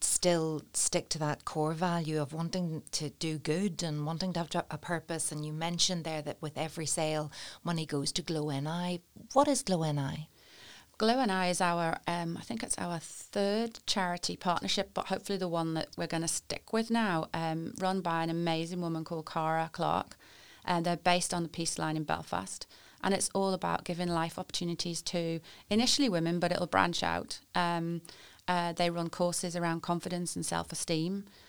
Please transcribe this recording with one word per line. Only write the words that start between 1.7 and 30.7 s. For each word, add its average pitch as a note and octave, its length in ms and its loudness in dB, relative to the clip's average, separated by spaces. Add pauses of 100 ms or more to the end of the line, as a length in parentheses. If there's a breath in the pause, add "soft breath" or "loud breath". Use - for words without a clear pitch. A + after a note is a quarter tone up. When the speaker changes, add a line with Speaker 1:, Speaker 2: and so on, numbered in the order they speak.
Speaker 1:
value D#3+ 480 0
of D3 120 -4
wanting E3 580 -2
to D3+ 180 -2
do D#3 300 -4
good E3 420 0
and D3+ 240 -2
wanting E3 280 -2
to E3+ 60 -2
have E3+ 300 -2
a D3+ 80 -6
purpose. E3 540 -4
And D3+ 120 -4
you D3+ 100 -4
mentioned E3+ 500 0
there D#3 180 -4
that D3 180 -6
with D3+ 160 -6
every D#3 300 -4
sale, D#3 460 0 (320 loud breath)
money E3 240 0
goes C#3+ 260 -2
to F3+ 80 -4
Glow D#3 300 -2
N C#3 160 -2
I. F3 320 -2 (340)
What C#4+ 140 8
is C#4 160 2
Glow F3+ 180 2
N D3+ 160 2
I? D3+ 300 -4 (720 loud breath)
Speaker 2:
Glow A3+ 200 4
N A#3 120 2
I F#3 180 2
is F3+ 120 2
our, E3+ 360 2 (100)
um, E3+ 300 0
I - 60 -10
think A3+ 180 -6
it's - 160 -4
our F3 220 -2
third G#3 880 -2
charity F3 480 0
partnership, F#3 580 0
but - 140 -2
hopefully F#3+ 320 -2
the F#3 80 0
one E3 260 0
that D#3+ 140 -2 (100)
we're E3+ 100 -2
gonna E3 200 -2
stick - 440 -6
with A3+ 200 2
now, G3+ 420 2
um, E3 460 -2
run F#3 220 2
by E3 220 0
an E3 60 0
amazing E3 520 0
woman E3 220 -2
called D#3+ 280 -6
Cara D#3+ 420 2
Clark. D3+ 420 0 (480 loud breath)
And E3+ 220 2
they're F3 120 2
based F3+ 360 2
on F3 100 0
the D#3+ 60 -4
Peace - 300 -4
Line D#3 180 0
in D#3 60 -2
Belfast. E3 640 -4 (360 loud breath)
And F#3+ 120 2
it's - 180 0
all G3 200 2
about F3 300 0
giving F3 260 -2
life E3 280 0
opportunities E3+ 640 -4
to E3 360 -2 (320 loud breath)
initially B3 380 6
women, E3+ 300 2
but E3+ 120 2
it'll F3 160 0
branch F#3 360 6
out. - 360 -2 (160)
Um, E3+ 460 0 (480 loud breath)
uh, F3 240 2
they F3 160 2
run E3+ 200 -2
courses F3 480 0
around E3 240 0
confidence F3 540 -2
and E3+ 100 -4
self-esteem. E3+ 800 -2 (240 loud breath)